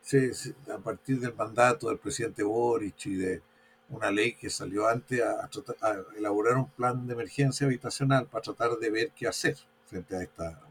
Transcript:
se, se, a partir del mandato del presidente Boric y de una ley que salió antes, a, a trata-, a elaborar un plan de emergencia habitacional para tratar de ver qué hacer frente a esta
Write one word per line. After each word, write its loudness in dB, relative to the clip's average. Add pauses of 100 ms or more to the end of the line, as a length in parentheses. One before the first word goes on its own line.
se, 4
se, -10 (180)
a -8
partir -2
del -4
mandato 2
del -2
presidente -4
Boric 0
y -4
de -2 (480)
una -2
ley 2
que -10
salió 0
antes, 0
a, 0
a -12
trata-, -10
a 0 (140)
elaborar 2
un 0
plan -2
de -4
emergencia 0
habitacional 2
para -6
tratar -2
de -2
ver 0
qué -4
hacer 0 (260)
frente -8
a -4
esta -10